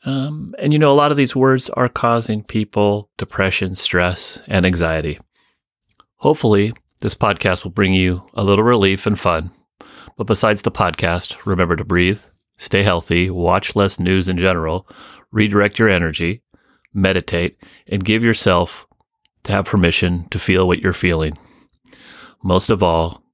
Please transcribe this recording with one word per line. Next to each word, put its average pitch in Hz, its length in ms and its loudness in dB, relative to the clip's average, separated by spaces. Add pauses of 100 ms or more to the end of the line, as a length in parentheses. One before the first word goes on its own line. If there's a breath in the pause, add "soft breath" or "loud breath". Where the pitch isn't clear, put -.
Um, 143 540 -6
and, 147 160 2
you 151 60 4
know, 151 120 6
a 143 60 6
lot 147 140 4
of 143 60 0
these 135 180 0
words 131 340 2
are 123 180 -8
causing 117 540 -2
people 104 800 -2
depression, 95 560 -2
stress, - 720 -4
and 95 180 2
anxiety. 80 540 -2 (960)
Hopefully, 110 580 2 (280)
this 98 120 -4
podcast 98 500 -2
will 92 60 -10
bring 95 240 2
you 92 400 0
a 113 100 -4
little 101 200 2
relief 98 420 2
and 107 140 -2
fun. 85 320 -2 (680 loud breath)
But 107 80 -6
besides 107 380 0
the - 80 0
podcast, 87 760 -4
remember 87 300 0
to 78 100 -6
breathe, 90 340 0 (380)
stay - 240 -2
healthy, 87 480 0
watch 90 460 0
less 98 240 0
news 92 280 0
in 90 120 -2
general, 85 500 -2 (420 loud breath)
redirect 104 460 0
your 110 120 4
energy, 85 520 -2 (540 soft breath)
meditate, 92 640 0 (260 loud breath)
and 101 180 -4
give 110 200 0
yourself 92 640 0 (560)
to - 80 -6
have 98 140 0
permission 87 640 0
to 92 100 -8
feel 92 280 2
what 90 120 0
you're 92 140 0
feeling. 80 440 -2 (1040 loud breath)
Most 92 280 0
of 104 100 2
all 85 420 0 (100)